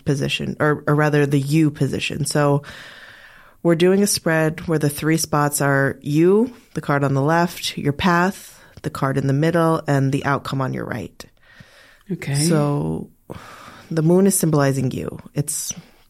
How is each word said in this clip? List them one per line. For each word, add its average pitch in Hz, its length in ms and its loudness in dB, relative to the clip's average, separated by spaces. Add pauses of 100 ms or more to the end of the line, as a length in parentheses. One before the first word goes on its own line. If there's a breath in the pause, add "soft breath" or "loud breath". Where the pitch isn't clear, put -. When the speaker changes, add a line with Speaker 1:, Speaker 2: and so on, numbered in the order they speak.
Speaker 1:
position, 143 560 -2
or, 151 260 0
or 147 80 2
rather 147 300 2
the 143 140 2
you 147 300 2
position. - 540 -2
So 143 400 2 (1000 loud breath)
we're 170 140 2
doing 185 260 4
a 202 60 2
spread 160 640 0
where 156 100 0
the 147 100 0
three 156 280 0
spots 147 420 0
are 139 420 0
you, 180 520 2 (220 loud breath)
the 151 60 -6
card 143 220 0
on 135 100 2
the 135 80 2
left, 165 560 0
your 143 140 0
path, 175 680 0 (260 loud breath)
the 151 60 -8
card 135 280 -2
in 139 100 0
the 135 60 2
middle, 165 520 2
and 135 280 0
the 139 100 -2
outcome 135 380 -4
on 131 120 -4
your 120 120 -8
right. - 400 -12 (840 loud breath)
Speaker 2:
Okay. 143 260 -6
Speaker 1:
So 151 760 -2 (840 loud breath)
the 160 100 0
Moon 180 260 4
is 190 120 2
symbolizing 139 520 2
you. - 280 -8 (140)
It's - 400 -6 (360 loud breath)